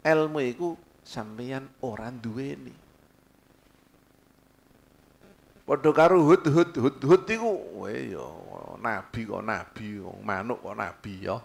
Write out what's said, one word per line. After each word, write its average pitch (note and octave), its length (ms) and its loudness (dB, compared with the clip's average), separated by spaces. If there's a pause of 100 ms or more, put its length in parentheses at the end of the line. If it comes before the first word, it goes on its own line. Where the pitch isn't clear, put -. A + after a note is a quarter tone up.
Ilmu D#3 400 2
iku C#3 320 -2 (320)
sampeyan B2 640 -10 (160)
ora A2 240 -8
duweni. B2+ 640 -10 (3000)
Padha C#3+ 260 4
karo E3+ 320 8
Hud, F3 240 6
Hud, E3+ 300 4
Hud, C3+ 240 0
Hud F3+ 240 8
iku, A3+ 240 -2 (320)
weh, A2 320 -8
ya, C2+ 80 -10 (560)
nabi A2 480 -6
kok G2+ 160 -6
nabi, G#2 560 -8
wong F#2+ 240 -14
manuk G#2 400 -4
kok G#2 160 -10
nabi G2 480 -10
ya. G2 180 -2